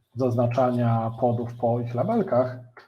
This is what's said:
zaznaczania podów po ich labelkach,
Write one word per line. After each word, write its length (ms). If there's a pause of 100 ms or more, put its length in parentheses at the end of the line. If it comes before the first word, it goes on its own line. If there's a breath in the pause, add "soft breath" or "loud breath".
(160)
zaznaczania 1040
podów 340
po 260
ich 160
labelkach, 640 (280)